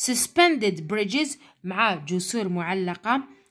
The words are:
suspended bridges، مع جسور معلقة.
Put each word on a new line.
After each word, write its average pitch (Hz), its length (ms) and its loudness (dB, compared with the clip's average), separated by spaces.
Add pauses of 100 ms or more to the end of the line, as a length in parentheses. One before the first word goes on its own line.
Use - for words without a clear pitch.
suspended 247 720 2 (120)
bridges، 214 440 -2 (280)
مع 190 300 0
جسور 180 540 -2
معلقة. 180 760 -2 (280)